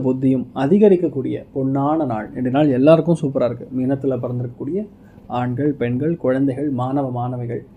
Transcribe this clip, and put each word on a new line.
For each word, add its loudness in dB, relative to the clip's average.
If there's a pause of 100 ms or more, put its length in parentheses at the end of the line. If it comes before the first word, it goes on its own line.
புத்தியும் 0 (180)
அதிகரிக்கக்கூடிய 4 (180)
பொன்னான 0
நாள். -6 (100)
இந்த -2
நாள் 4
எல்லாருக்கும் 4
சூப்பரா 0
இருக்கு. -10 (100)
மீனத்துல -2
பிறந்திருக்கக்கூடிய -6 (580)
ஆண்கள், 0 (100)
பெண்கள், 0
குழந்தைகள், 0 (100)
மாணவ -2 (120)
மாணவிகள் -6 (160)